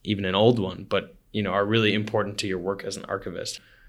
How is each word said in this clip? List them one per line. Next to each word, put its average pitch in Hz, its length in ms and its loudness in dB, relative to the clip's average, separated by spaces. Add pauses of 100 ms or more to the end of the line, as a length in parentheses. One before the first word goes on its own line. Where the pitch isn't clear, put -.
even 101 220 -2
an 92 100 0
old 113 240 6
one, 92 300 -4
but, - 260 -2 (180)
you 107 100 -2
know, 98 100 -2
are 101 120 2
really 107 300 4
important 107 440 -2
to - 80 -4
your 92 120 -2
work 95 260 -4
as 98 120 -8
an - 80 -10
archivist. - 560 -6 (280)